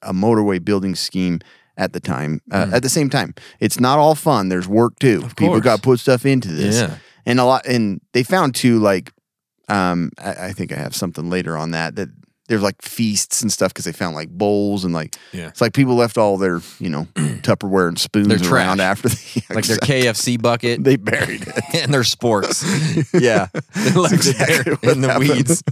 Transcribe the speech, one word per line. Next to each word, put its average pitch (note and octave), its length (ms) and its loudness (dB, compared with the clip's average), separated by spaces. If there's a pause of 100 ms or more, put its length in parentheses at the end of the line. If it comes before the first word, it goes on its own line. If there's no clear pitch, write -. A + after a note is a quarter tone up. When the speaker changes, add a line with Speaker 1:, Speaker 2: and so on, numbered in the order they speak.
Speaker 1:
a G2 100 -6
motorway G2+ 500 2
building G2 300 -2
scheme F2+ 460 -2 (360)
at F#2+ 180 -4
the F2+ 60 -8
time, D2+ 420 -4 (100)
uh, G2 160 0
Speaker 2:
Mm. F#2+ 60 -2
Speaker 1:
at B2 100 2
the C3 60 -2
same C#3 200 0
time. A#2 240 -2 (260)
It's - 200 -2
not C3 180 4
all D3+ 160 6
fun. B2 360 2
There's F2+ 180 0
work A2+ 320 2
too. G#2 260 4
Speaker 2:
Of A#2+ 120 -12
Speaker 1:
People F3 180 4
Speaker 2:
course. E3 80 2
Speaker 1:
gotta A2 180 2
put B2+ 180 4
stuff B2+ 240 2
into B2+ 260 2
this. G2+ 320 0
Speaker 2:
Yeah. D#2 160 -4 (280)
Speaker 1:
And B2 140 2
a B2 60 4
lot, B2+ 200 2
and A2+ 340 0 (140)
they A#2+ 80 4
found D#3 320 2
too, A#2+ 240 4
like, G2 340 2 (580)
um, F2+ 500 0
I, F#2 300 -8
I - 40 -10
think F#2 180 -8
I - 40 -8
have C#2+ 200 -8
something E2+ 360 -6
later F2 260 -4
on D#2+ 140 -6
that, D#2+ 240 -4
that F#2 140 -8 (380)
there's, G#2+ 160 0
like, G2 180 -2
feasts - 640 -4
and G2+ 100 -2
stuff F#2+ 220 0
'cause - 100 -10
they F2 60 -6
found, E2 240 -6
like, D#2 140 -10
bowls G2+ 540 0
and, F2+ 80 -2
like, D#2+ 240 -6 (180)
Speaker 2:
Yeah. E2+ 160 -10
Speaker 1:
it's - 120 -6
like A#2 120 2
people C3 220 4
left A#2 220 2
all G#2 180 4
their, F#2 240 0 (200)
you F2+ 100 -6
know, D2+ 220 -4
<clears throat> - 40 -20 (280)
Tupperware F#2+ 440 0
and E2+ 120 -4
spoons G#2 280 0
Speaker 2:
Their F2+ 240 2
Speaker 1:
around F#2 260 2
Speaker 2:
trash. F#2+ 120 0
Speaker 1:
after G2+ 200 -2
the - 60 0
<laughs> - 380 -10
Speaker 2:
Like G#2 120 -4
their A2+ 100 0
Speaker 1:
Exactly. - 120 -4 (140)
Speaker 2:
K B2 60 2
F A2+ 100 -2
C B2 200 -2
bucket. A#2+ 460 0
Speaker 1:
They C3+ 120 6
buried - 480 -4
it. - 100 -12 (200)
Speaker 2:
<laughs> - 0 - (100)
And C3 100 0
their C3 80 4
sporks. A2+ 600 0 (500)
Speaker 1:
<laughs> F3 80 4
Speaker 2:
Yeah. G#2+ 280 2 (260)
They G#3+ 160 0
left F3+ 240 2
Speaker 1:
That's D#3+ 140 2
Speaker 2:
it C3 100 0
there - 80 2 (140)
Speaker 1:
exactly D3 120 -2 (140)
what D#3 80 4
Speaker 2:
in C3 60 -2
the C3+ 80 2
Speaker 1:
happened. C#3+ 200 2
Speaker 2:
weeds. C3+ 420 2